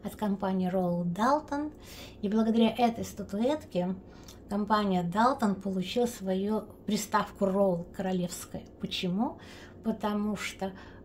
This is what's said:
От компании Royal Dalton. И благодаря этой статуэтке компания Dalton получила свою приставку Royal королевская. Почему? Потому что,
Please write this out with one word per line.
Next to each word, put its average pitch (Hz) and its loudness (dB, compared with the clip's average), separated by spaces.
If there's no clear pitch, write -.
От 202 -6
компании 190 0
Royal 175 2
Dalton. 285 0
И 202 0
благодаря 220 6
этой 226 2
статуэтке 202 -2
компания 202 4
Dalton 214 4
получила 190 0
свою 202 0
приставку - 0
Royal 190 4
королевская. 185 -4
Почему? 190 -2
Потому 208 0
что, - -6